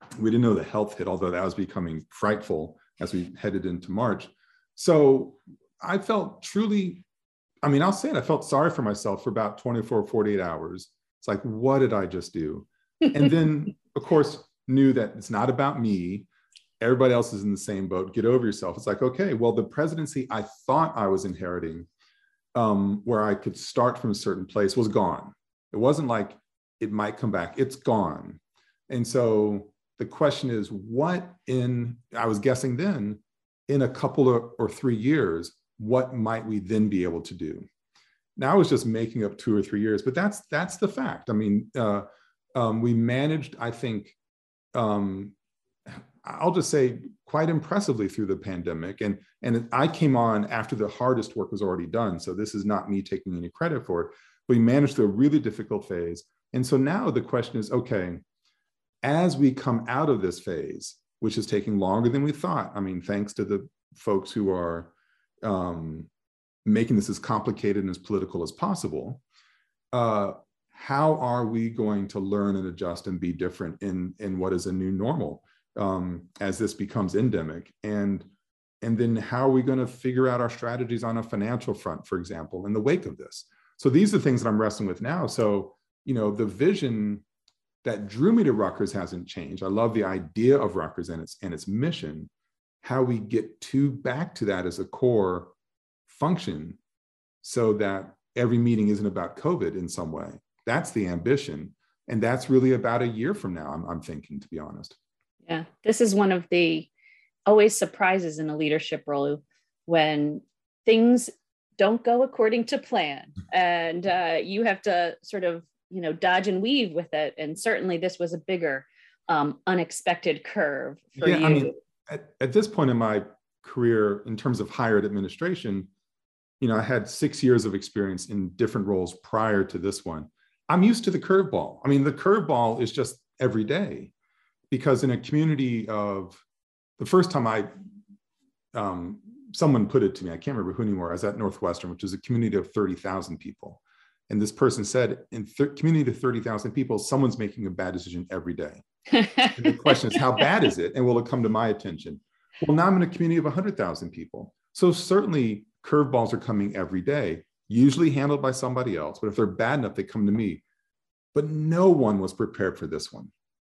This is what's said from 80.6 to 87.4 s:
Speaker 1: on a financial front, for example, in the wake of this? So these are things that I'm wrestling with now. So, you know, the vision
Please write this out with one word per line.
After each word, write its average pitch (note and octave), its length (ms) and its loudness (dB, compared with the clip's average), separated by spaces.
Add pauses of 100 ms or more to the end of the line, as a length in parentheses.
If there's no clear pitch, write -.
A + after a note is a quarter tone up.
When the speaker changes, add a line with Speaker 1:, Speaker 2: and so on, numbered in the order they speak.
Speaker 1:
on A2+ 140 -2
a A2+ 60 -4
financial A2+ 500 -4
front, - 340 -8
for F#2+ 100 -2
example, F2+ 480 -10
in G#2 80 -2
the G#2+ 80 0
wake D#3 240 0
of - 120 -10
this? - 280 -18 (320)
So - 120 2
these G3 260 6
are E3 40 4
things B2 220 2
that A2+ 80 0
I'm G#2+ 100 2
wrestling G#2+ 280 -2
with F2+ 140 -6
now. C#3+ 260 -4
So, G#2 480 0 (280)
you C3 100 -4
know, G#2+ 180 0
the A2 140 0
vision G#2+ 800 0 (600)